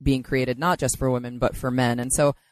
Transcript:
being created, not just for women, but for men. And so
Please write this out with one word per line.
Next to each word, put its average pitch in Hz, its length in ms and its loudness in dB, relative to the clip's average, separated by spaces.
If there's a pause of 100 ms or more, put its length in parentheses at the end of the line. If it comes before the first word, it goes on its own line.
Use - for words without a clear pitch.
being 131 200 2
created, 127 360 0
not 170 200 2
just - 200 -2
for 131 120 0
women, 123 280 -4
but 120 180 0
for 131 140 -4
men. 123 300 2
And 123 100 -6
so 143 240 2 (180)